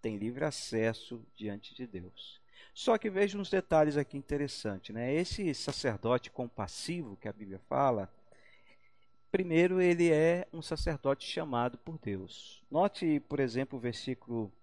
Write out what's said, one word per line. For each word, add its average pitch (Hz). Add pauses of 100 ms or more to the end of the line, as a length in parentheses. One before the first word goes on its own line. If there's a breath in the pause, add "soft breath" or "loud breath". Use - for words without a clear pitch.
têm 107
livre 120
acesso 113 (120)
diante 104
de 127
Deus. 90 (340 loud breath)
Só -
que 214
veja 196
uns 196
detalhes 156
aqui 143
interessantes, 131
né? 123
Esse 175
sacerdote 123
compassivo 127
que -
a 101
Bíblia 95
fala, 131 (1160 soft breath)
primeiro, 180
ele 175
é 165
um 165
sacerdote 143
chamado 123
por 160
Deus. -
Note, 156
por 143
exemplo, 131
o -
versículo 117 (100)